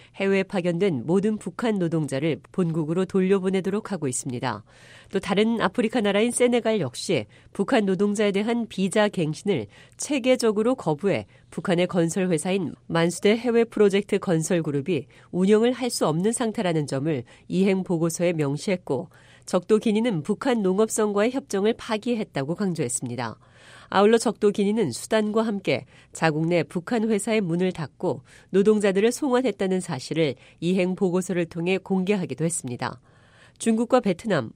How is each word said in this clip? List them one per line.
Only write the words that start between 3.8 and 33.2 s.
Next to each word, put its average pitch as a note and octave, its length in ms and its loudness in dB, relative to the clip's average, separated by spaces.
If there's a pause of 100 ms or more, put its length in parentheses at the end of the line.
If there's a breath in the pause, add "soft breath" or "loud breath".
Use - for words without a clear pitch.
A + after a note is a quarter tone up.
하고 D#3 160 -4
있습니다. B2 560 -6 (480 soft breath)
또 G3 80 -2
다른 G#3 420 0
아프리카 A3 400 0
나라인 G#3 300 2
세네갈 A#3 480 2
역시 C3+ 480 -2 (240 soft breath)
북한 G#3 340 2
노동자에 G3+ 460 0
대한 A3+ 360 -2
비자 G#3 420 0
갱신을 D#3 580 -2 (300 soft breath)
체계적으로 B3 760 2
거부해 D3+ 540 -2 (240 soft breath)
북한의 F3+ 340 0
건설 F3+ 460 0
회사인 F3+ 420 -2 (140)
만수대 E3+ 500 2
해외 A#3 280 2
프로젝트 G3+ 520 2
건설 E3 460 0
그룹이 C#3+ 420 -2 (240 soft breath)
운영을 G#3+ 420 4
할 B3 200 -4
수 - 160 0
없는 F3 240 2
상태라는 F#3 560 -2
점을 C#3 360 -2 (240 soft breath)
이행 F#3+ 360 2
보고서에 E3+ 500 0
명시했고, D3 760 -2 (360 soft breath)
적도 F#3+ 320 2
기니는 A3 460 0
북한 A3+ 400 0
농업성과의 G#3 680 2
협정을 A3+ 480 -2
파기했다고 G#3 800 -4
강조했습니다. B2 840 -4 (520 loud breath)
아울러 G#3 280 6
적도 G#3+ 320 0
기니는 G3+ 420 0
수단과 A3 520 -2
함께 G3 420 -4 (280 soft breath)
자국 D#3+ 340 0
내 E3+ 160 2
북한 A3 440 -4
회사의 A3 340 0
문을 F3+ 320 0
닫고 D3+ 500 -6 (260 soft breath)
노동자들을 G3+ 640 4
송환했다는 A#3+ 680 0
사실을 D3+ 520 -2 (260 soft breath)
이행 F3+ 360 0
보고서를 F3+ 500 -2
통해 F3 320 -2
공개하기도 F#3 640 -2
했습니다. B2 560 -4 (600 soft breath)